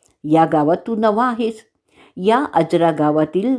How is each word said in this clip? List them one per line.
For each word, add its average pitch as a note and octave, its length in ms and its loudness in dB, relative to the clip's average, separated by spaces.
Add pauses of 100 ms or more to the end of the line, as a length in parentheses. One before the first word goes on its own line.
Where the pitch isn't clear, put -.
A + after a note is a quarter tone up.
(240)
या D#3+ 220 4
गावात D#3 320 0 (100)
तू A#3 80 -4
नवा A3 320 0
आहेस. A3+ 360 -6 (540)
या A3 360 0
आजरा E3 380 2
गावातील D#3 680 0